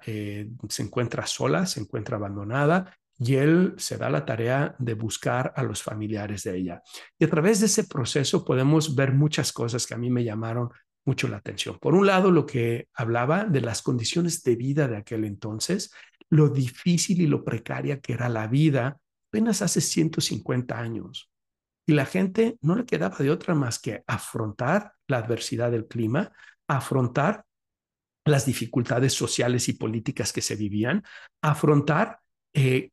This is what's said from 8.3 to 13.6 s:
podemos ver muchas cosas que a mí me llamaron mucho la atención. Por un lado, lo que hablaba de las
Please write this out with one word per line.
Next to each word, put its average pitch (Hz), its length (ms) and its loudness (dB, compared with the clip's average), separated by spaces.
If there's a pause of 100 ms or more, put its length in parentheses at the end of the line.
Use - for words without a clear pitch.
podemos 143 500 4
ver 131 180 2
muchas 147 380 2
cosas 117 340 -4
que - 80 -10
a 113 40 -6
mí 120 120 -4
me 123 140 2
llamaron 113 460 -4 (360)
mucho 135 220 0
la 107 100 -6
atención. - 420 -8
Por 139 160 2
un 196 100 6
lado, 190 260 6
lo 156 140 6
que 117 480 -2
hablaba 123 500 0
de 170 160 2
las 113 220 -4